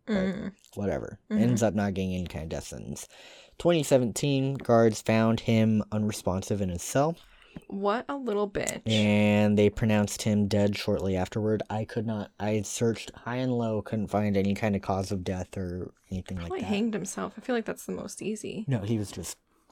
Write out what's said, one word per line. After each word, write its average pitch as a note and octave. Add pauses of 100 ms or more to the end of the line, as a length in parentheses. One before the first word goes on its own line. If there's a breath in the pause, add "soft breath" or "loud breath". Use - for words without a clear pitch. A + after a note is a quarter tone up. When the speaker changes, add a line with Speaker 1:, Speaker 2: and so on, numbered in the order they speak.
Speaker 1:
But A3
Speaker 2:
Mm. F#3+ (220)
Speaker 1:
whatever. - (120)
Speaker 2:
Mm-hmm. G#3+
Speaker 1:
Ends A#2
up G2+
not G2+
getting F#2
any F2+
kind D#2+
of E2
death D2+
sentence. - (500 loud breath)
Twenty E3+
seventeen, C3+
guards A2+
found A2+
him A2
unresponsive G#2
in G2
his F2
cell. D3+ (520 loud breath)
Speaker 2:
What G3+
a C#4+
little G#3
bitch. -
Speaker 1:
And G#2
they G#2
pronounced G#2+
him G#2
dead G2+
shortly F#2+
afterward. G#2+
I G#2+
could A2
not, G#2+
I G#2+
searched -
high A#2+
and B2+
low, A2
couldn't G#2+
find G#2
any G2
kind G2+
of F#2+
cause F#2+
of F#2
death F#2
or F2+ (180)
anything F3+
Speaker 2:
Probably E3+
Speaker 1:
like -
that. G#3+
Speaker 2:
hanged G#3+
himself. F#3+
I A3
feel B3+
like A3+
that's -
the F#3+
most -
easy. G#3+
Speaker 1:
No, C3
he A2
was G2+
just - (360)